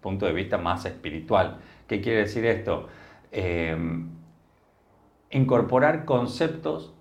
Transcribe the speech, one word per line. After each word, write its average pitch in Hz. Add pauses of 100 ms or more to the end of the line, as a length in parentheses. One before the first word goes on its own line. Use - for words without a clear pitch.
punto 98
de 82
vista 95
más 87
espiritual. 82 (280)
¿Qué 104
quiere 113
decir 104
esto? 98 (420)
Em, 82 (1200)
incorporar 127
conceptos 143